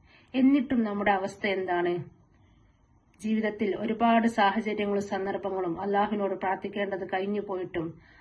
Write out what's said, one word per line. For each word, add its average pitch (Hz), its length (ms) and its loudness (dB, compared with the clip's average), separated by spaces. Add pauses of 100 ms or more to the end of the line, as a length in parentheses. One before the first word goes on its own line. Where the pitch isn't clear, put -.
(360)
എന്നിട്ടും 262 480 4
നമ്മുടെ 208 280 0
അവസ്ഥ 196 360 0
എന്താണ്? 175 760 -2 (1000)
ജീവിതത്തിൽ 214 520 0
ഒരുപാട് 226 520 2
സാഹചര്യങ്ങളും 202 760 0
സന്ദർഭങ്ങളും 190 800 -4
അല്ലാഹുവിനോട് 202 520 0
പ്രാർത്ഥിക്കേണ്ടത് 196 760 -4
കഴിഞ്ഞു 196 340 -2
പോയിട്ടും 180 520 -4 (280)